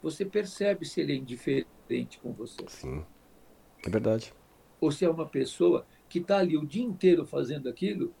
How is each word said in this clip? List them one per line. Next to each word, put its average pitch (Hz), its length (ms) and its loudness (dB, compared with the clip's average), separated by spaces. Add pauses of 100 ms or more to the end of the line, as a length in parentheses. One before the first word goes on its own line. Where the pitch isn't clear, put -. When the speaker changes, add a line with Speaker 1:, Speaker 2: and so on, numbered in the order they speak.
Speaker 1:
você 160 220 -2
percebe 196 600 0
se - 160 -2
ele 147 100 0
é 139 40 2
indiferente 131 1040 -4
com 123 100 -6
você. - 360 -12
Speaker 2:
Sim, 73 360 -10 (800)
é - 60 -2
verdade. 110 420 0 (480)
Speaker 1:
Ou 160 100 4
se 147 140 0
é 165 60 6
uma 160 160 -2
pessoa 143 580 2 (240)
que 175 120 -2
tá 196 180 2
ali 170 180 2
o 151 80 0
dia 185 200 -2
inteiro 180 420 4
fazendo 139 420 -4
aquilo 175 520 -4